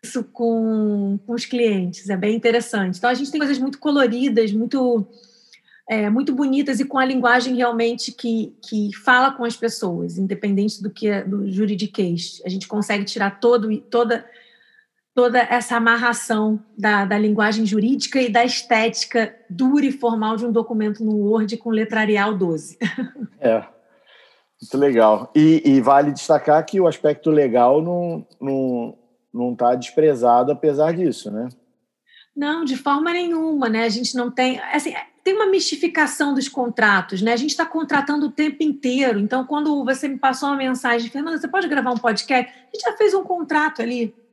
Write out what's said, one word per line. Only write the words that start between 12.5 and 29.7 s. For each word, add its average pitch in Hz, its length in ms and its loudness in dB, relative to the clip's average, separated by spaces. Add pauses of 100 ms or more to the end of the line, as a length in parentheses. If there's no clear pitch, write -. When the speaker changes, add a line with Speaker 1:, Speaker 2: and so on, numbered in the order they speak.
Speaker 1:
consegue 202 360 -2
tirar 202 360 -4
todo, 220 420 2
toda, 233 440 -2 (880)
toda 247 260 4
essa 240 360 0
amarração 226 880 0 (140)
da, 202 260 2
da 202 140 0
linguagem 214 480 2
jurídica 220 560 0
e 240 80 0
da 233 160 4
estética 226 880 -2 (140)
dura 262 360 2
e 262 60 0
formal 226 440 -2
de 220 100 -4
um 240 60 -2
documento 220 520 -2
no 214 120 0
Word 214 420 0
com 233 140 -6
letra 220 300 0
Arial 208 340 2
doze. 170 460 -4
<laughs> 247 360 -6 (220)
Speaker 2:
É, 113 240 2 (960)
muito - 180 -6
legal. 113 580 4
E, 156 280 6
e 135 160 6
vale 139 320 4
destacar 151 540 2
que 196 160 -2
o 180 60 4
aspecto 147 420 0
legal 135 540 4
não, 175 420 -4 (160)
não, 131 560 -4 (360)
não 123 220 -4
tá 123 200 2